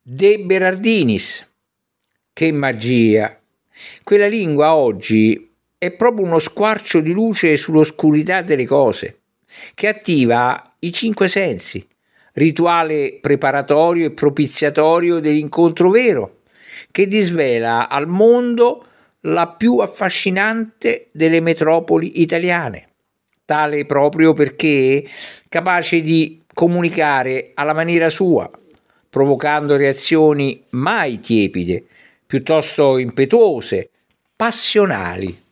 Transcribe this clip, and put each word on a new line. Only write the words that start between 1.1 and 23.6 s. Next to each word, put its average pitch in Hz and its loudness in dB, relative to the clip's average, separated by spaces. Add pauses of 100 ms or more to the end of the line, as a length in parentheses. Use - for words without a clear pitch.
Che 160 0
magia! 117 0 (640)
Quella 202 2
lingua 160 0
oggi 110 0 (280)
è 180 -6
proprio 220 0
uno 165 0
squarcio 208 -2
di 160 -2
luce 190 0
sull'oscurità 156 0
delle 147 -2
cose, 135 0 (540)
che - -4
attiva 127 0
i 175 -8
cinque 208 -2
sensi, 151 -6 (460)
rituale 156 0
preparatorio 143 0
e - -2
propiziatorio 156 0
dell'incontro 156 2
vero, 196 0 (500)
che 196 0
disvela 135 0
al 143 -4
mondo 240 2 (360)
la 170 -2
più 233 0
affascinante 214 -4
delle 160 2
metropoli 165 0
italiane, 170 -2 (560)
tale 151 -2